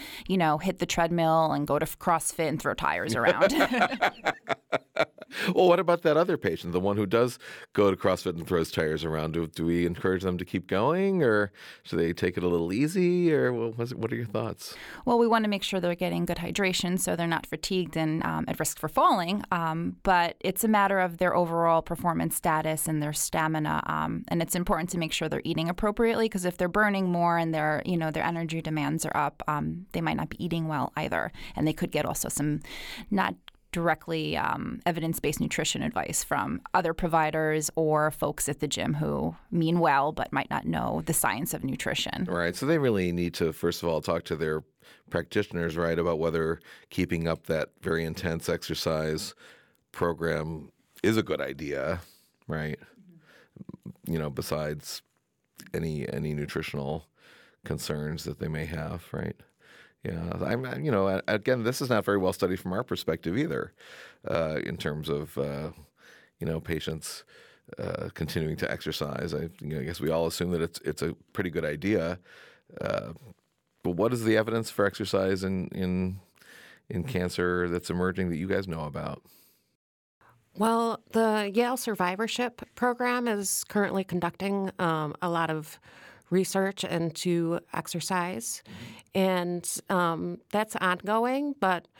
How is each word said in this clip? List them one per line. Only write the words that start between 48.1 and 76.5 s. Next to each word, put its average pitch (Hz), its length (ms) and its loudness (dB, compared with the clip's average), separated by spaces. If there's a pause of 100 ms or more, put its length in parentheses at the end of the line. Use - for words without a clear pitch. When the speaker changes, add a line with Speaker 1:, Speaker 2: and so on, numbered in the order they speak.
Speaker 2:
exercise 78 880 -2 (560)
program 80 800 -2 (320)
is 110 120 4
a 110 60 2
good 78 180 -2
idea, 71 600 -4 (480)
right? 78 300 -4 (1300)
You 82 140 -4
know, 76 120 -4
besides 76 720 -6 (720)
any, 80 400 -4
any 76 220 -4
nutritional 73 720 -6 (580)
concerns 76 600 -6
that 76 160 -8
they - 80 -4
may 78 160 -4
have, 78 480 -8
right? 78 240 -6 (640)
Yeah, 85 380 -6
I'm, 123 420 -4
you 156 80 0
know, 98 180 4
a-, 95 200 0
again, 117 360 0
this 127 180 0
is 127 80 -2
not 104 160 2
very 101 100 2
well 95 160 2
studied 92 260 0
from 90 140 -6
our 101 100 -2
perspective 85 540 -2
either, 135 380 -4 (520)
uh, 78 380 0
in - 140 -6
terms 78 320 -4
of, 73 260 -4
uh, 71 360 -4 (640)
you - 80 -4
know, 80 120 -2
patients, 78 640 -6 (560)
uh, - 360 -6
continuing 78 420 -4
to - 140 -4
exercise. 76 640 -6
I, 80 160 -4 (100)
you 73 140 -6
know, 73 60 -4
I - 20 -6
guess 80 180 -6
we 73 100 0
all 82 160 2
assume 87 260 -2
that 82 100 0
it's, - 240 -6
it's - 160 -4
a 82 120 -2 (200)
pretty 95 160 -2
good 78 160 -2
idea. 85 520 0 (600)
Uh, - 320 -4 (680)
but 90 80 -2
what 104 240 2
is 117 100 -4
the 110 140 6
evidence 110 320 0
for 101 160 2
exercise 98 580 0
in, 95 240 -2
in, 92 500 -2 (680)